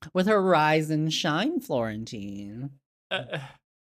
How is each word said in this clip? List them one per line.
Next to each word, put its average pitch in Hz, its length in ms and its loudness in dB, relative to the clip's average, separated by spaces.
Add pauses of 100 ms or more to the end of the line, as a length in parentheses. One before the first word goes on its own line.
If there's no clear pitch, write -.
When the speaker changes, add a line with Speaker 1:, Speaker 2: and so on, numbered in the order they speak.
(120)
Speaker 1:
With 185 160 2
her 214 120 6
Rise 156 500 4
and 156 220 0
Shine 185 460 0
Florentine. 110 1200 -6 (320)
Speaker 2:
Uh, 185 280 -6 (560)